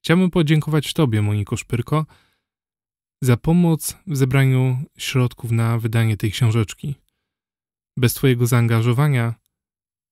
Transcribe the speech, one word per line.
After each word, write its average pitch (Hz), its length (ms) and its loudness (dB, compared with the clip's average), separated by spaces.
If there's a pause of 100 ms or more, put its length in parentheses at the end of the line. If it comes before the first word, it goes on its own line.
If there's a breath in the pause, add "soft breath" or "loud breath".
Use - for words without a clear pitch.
Chciałbym 180 260 2
podziękować 156 640 0
Tobie, 110 300 0
Moniko 104 340 -2
Szpyrko, 147 500 -4 (1160 soft breath)
za 120 120 4
pomoc 165 600 0 (100)
w 147 100 -6
zebraniu 131 680 0 (140)
środków 123 520 -4
na 117 280 0
wydanie 110 380 0
tej 107 140 -2
książeczki. 117 640 -2 (1040)
Bez 123 160 2
Twojego 123 320 2
zaangażowania 117 880 0 (760)